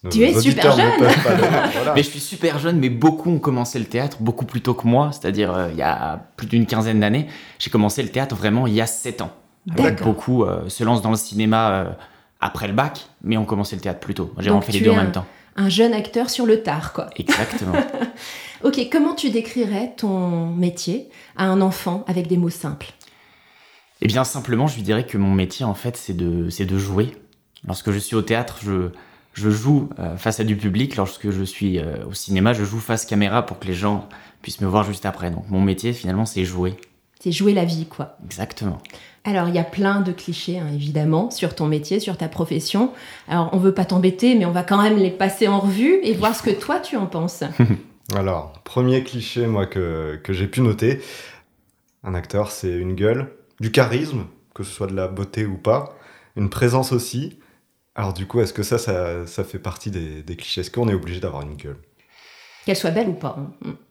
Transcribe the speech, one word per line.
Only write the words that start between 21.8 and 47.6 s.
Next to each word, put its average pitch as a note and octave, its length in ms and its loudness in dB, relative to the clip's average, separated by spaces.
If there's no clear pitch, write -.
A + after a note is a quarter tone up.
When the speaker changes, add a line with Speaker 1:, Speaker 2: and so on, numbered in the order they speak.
Speaker 2:
avec F3+ 200 0
des F3 100 2
mots E3+ 120 2
simples ? D3 380 -8
Speaker 3:
Eh - 60 0
bien, B2 160 2
simplement, B2 420 -2
je D3 120 -2
lui A2+ 40 -8
dirais G#2+ 240 0
que G#2+ 140 -4
mon G2 160 4
métier, F#2+ 300 0
en G2+ 100 -2
fait, A#2+ 220 -8
c'est - 200 -8
de, E2+ 320 -2
c'est F#2+ 160 -4
de F#2+ 140 0
jouer. G2 320 0
Lorsque F#2+ 240 -4
je G2+ 80 0
suis A2+ 160 -6
au G#2+ 80 2
théâtre, A2+ 400 -2
je, F#2 260 -2
je G#2 180 0
joue, B2+ 380 2
euh, F2 180 -6
face A2 220 -2
à A2 60 0
du G#2+ 100 2
public. G#2 400 -2
Lorsque G2+ 340 -2
je F#2+ 140 -2
suis, F#2+ 340 -2
euh, D#2+ 320 -6
au G2 40 -10
cinéma, G2 400 2
je G#2+ 100 0
joue G#2 160 -4
face A2 260 -4
caméra G#2 400 2
pour - 140 -12
que F#2+ 80 -8
les F2+ 80 -2
gens G2+ 340 -2
puissent - 200 -10
me G2 60 0
voir G2+ 160 4
juste G2 220 -6
après. F2+ 240 -4
Donc, F2 200 -6
mon F#2+ 120 2
métier, G2 320 2
finalement, G2+ 320 -2
c'est F#2+ 200 -2
jouer. F2+ 280 -2
Speaker 2:
C'est F3 140 -4
jouer G3+ 200 4
la F3+ 120 2
vie, E3 200 -4
quoi. - 400 -14
Speaker 3:
Exactement. F#2 540 -6
Speaker 2:
Alors, F#3 220 0
il F3 60 0
y F3 60 2
a E3 60 2
plein G3 360 0
de F3+ 120 0
clichés, F3 460 -6
hein, D#3 140 -4
évidemment, D3+ 560 0
sur - 240 -4
ton D3+ 140 -2
métier, D3+ 320 0
sur G3+ 180 -6
ta D#3+ 120 -4
profession. F3 640 -2
Alors, E3 260 0
on F#3+ 60 2
veut F#3+ 160 4
pas F#3 100 2
t'embêter, F#3 480 4
mais G#3 120 4
on F3 60 0
va F3 120 0
quand G3 180 4
même G#3+ 160 4
les F#3 140 4
passer G3 360 0
en G3 120 4
revue A3 420 4
et A3 140 2
voir G#3+ 200 2
ce - 60 -8
que A#3 100 0
toi, C4 280 -2
tu - 180 -6
en G3 80 0
penses. E3+ 440 -4
Speaker 1:
<laughs> D#3+ 40 -10